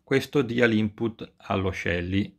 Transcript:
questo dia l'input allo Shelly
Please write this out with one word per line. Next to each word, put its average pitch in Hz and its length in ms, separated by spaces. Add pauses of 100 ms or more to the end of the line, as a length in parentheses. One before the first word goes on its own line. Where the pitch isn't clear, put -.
questo 135 400
dia 120 240
l'input 110 680
allo 98 360
Shelly 90 680